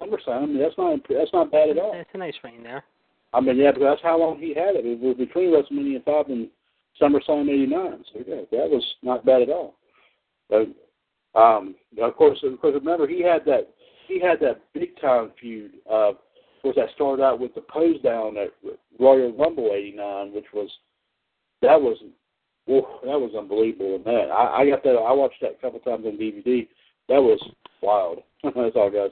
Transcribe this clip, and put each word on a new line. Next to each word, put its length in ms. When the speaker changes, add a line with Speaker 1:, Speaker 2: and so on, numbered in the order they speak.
Speaker 1:
SummerSlam, 420
I 40
mean, 140
that's 180
not 140
imp-, 160
that's 240
not 180
bad 200
at 80
all. 160
Speaker 2:
That's 200
a 40
nice 160
reign 180
there. 220
Speaker 1:
I 80
mean, 160
yeah, 160
because 180
that's 120
how 140
long 220
he 160
had 220
it. 100
It 140
was 160
between 340
WrestleMania 540
five 240
and 200
SummerSlam 460
eighty-nine. 640
So, 120
yeah, 180
that 180
was 140
not 240
bad 160
at 80
all. 240
But, 200
um, 380
of 160
course, 280
of 160
course, 140
remember, 340
he 140
had 240
that, 220
he 140
had 200
that 200
big-time 680
feud, 320
uh, 200
of 60
course, 140
that 180
started 300
out 160
with 140
the 80
pose 400
down 340
at 160
Royal 320
Rumble 420
eighty-nine, 580
which 120
was, 160
that 180
was, 160
oof, 140
that 160
was 180
unbelievable. 600
And 80
that, 260
I, 300
I 100
got 140
that, 60
I 220
watched 280
that 180
a 20
couple 200
times 260
on 120
D 120
V 120
D. 260
That 120
was 200
wild. 360
<laughs> 140
That's 320
all 120
I 20
gotta 220